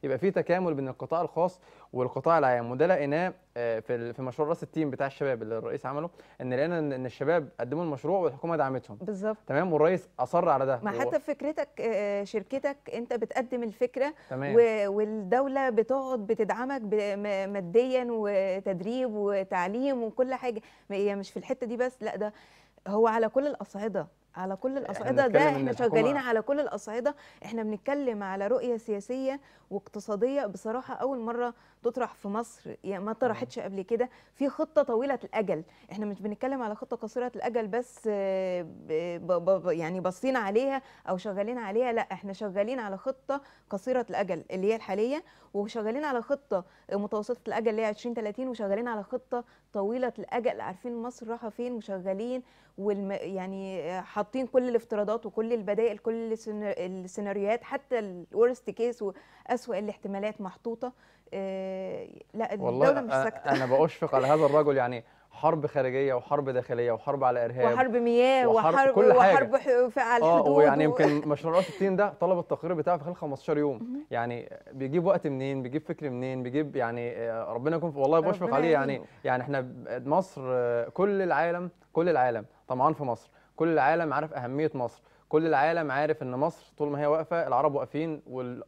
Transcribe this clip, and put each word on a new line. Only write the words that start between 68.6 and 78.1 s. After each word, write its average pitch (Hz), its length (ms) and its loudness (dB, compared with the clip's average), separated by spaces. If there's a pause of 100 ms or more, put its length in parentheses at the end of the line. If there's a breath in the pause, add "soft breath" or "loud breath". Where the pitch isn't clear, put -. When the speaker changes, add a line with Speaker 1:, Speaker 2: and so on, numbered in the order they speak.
Speaker 2:
وحرب، 269 200 6
Speaker 1:
كل 254 180 8
حاجة. 196 220 8
Speaker 2:
وحرب 262 220 4
ح-، 262 120 0 (200)
ف-، 220 100 -4
على 240 260 2
Speaker 1:
آه، 165 140 8
Speaker 2:
الحدود 143 180 6
Speaker 1:
ويعني 147 300 8
Speaker 2:
و- 151 40 4
Speaker 1:
يمكن 147 380 2
مشروع 160 280 0
رأس 185 120 4
التين 190 280 0
ده 202 120 2 (120)
طلب 175 180 2
التقرير 165 360 -4
بتاعه 170 220 2
في 143 80 -8
خلال 175 120 -8
خمستاشر 147 420 -4
يوم. 147 200 2
Speaker 2:
مهم. 254 320 -8
Speaker 1:
يعني 120 420 -4 (200)
بيجيب 135 340 -2
وقت 180 200 4
منين؟ 135 360 -2
بيجيب 127 200 -4
فكر 151 280 -6
منين؟ 127 320 -4
بيجيب 135 340 -2
يعني، 120 400 -2
آه، 113 360 -4
ربنا 135 240 0
يكون 165 140 -2
في، 139 80 -8
والله 147 220 4